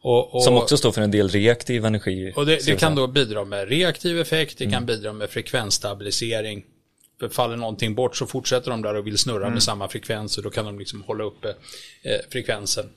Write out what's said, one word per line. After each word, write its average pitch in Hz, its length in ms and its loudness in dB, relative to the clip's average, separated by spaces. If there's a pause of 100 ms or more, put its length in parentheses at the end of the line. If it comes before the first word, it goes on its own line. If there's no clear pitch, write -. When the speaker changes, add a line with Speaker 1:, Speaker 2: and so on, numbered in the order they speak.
Speaker 1:
Och, 123 320 4
och 123 80 4
Speaker 2:
Som 123 140 8
också 123 200 6
står 117 160 4
för 107 100 0
en 104 80 4
del 101 180 4
reaktiv 110 560 2
energi, 95 520 -2
Speaker 1:
och 147 100 2
det, 156 100 4
Speaker 2:
ska 139 140 0
Speaker 1:
det 156 40 6
Speaker 2:
vi 143 60 0
Speaker 1:
kan 160 160 4
Speaker 2:
säga. 131 100 4
Speaker 1:
då 127 60 -4
bidra 107 320 2
med 98 240 -4
reaktiv 170 520 0
effekt, 160 380 -2
det 131 60 -4
kan 104 100 0
Speaker 2:
Mm. 123 120 -2
Speaker 1:
bidra 107 260 -4
med 107 180 -6
frekvensstabilisering. 104 1300 -4 (560)
För 120 80 -6
faller 117 280 -2
någonting 113 380 -2
bort 127 220 0
så - 100 -4
fortsätter 127 440 -2
de 113 120 -4
där 107 120 -2
och 104 120 -4
vill 104 120 -2
snurra 113 240 0
Speaker 2:
Mm. 117 100 -2
Speaker 1:
med 117 100 0
samma 101 260 -2
frekvens, 107 500 -6
och 98 60 -10
då 101 60 -6
kan 107 140 -4
de 101 140 -10
liksom 101 240 -12
hålla 107 220 -6
uppe, 104 240 -8 (540)
eh, - 180 -2 (120)
frekvensen. 107 540 -4 (100)